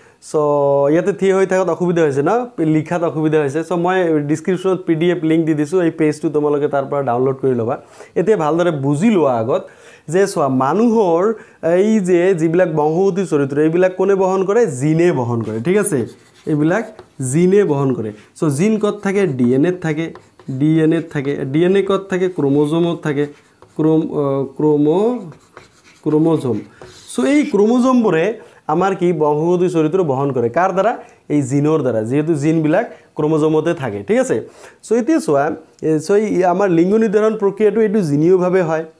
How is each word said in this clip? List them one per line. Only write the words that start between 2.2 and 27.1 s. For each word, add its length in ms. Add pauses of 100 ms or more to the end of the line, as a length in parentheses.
ন, 100 (280)
লিখাত 440
অসুবিধা 360
হৈছে। 240
চ' 80
মই 260 (300)
ডেছক্ৰিপশ্যনত 580
পি 100
ডি 160
এফ 120
লিংক 220
দি 80
দিছোঁ, 280
এই 100
পেজটো 380
তোমালোকে 380
তাৰ 180
পৰা 160
ডাউনলোড 400
কৰি 140
ল'বা। 200 (400)
এতিয়া 220
ভালদৰে 340
বুজি 380
লোৱা 240
আগত 280 (480)
যে 180
চোৱা, 200
মানুহৰ 760 (520)
এই 240
যে 340
যিবিলাক 420
বংশগতি 500
চৰিত্ৰ, 340
এইবিলাক 360
কোনে 200
বহন 280
কৰে? 220
জিনে 460
বহন 300
কৰে, 220
ঠিক 140
আছে? 220 (480)
এইবিলাক 380 (460)
জিনে 320
বহন 300
কৰে। 180 (240)
চ' 80
জিন 360
ক'ত 240
থাকে? 240
ডি 260
এন 120
এত 160
থাকে, 240 (540)
ডি 220
এন 120
এত 180
থাকে। 220 (120)
ডি 180
এন 120
এ 60
ক'ত 280
থাকে? 200
ক্ৰম'জমত 760
থাকে, 220 (500)
ক্ৰম-, 360
আহ, 320 (140)
ক্ৰম-, 640 (840)
ক্ৰম'জম। 540 (580)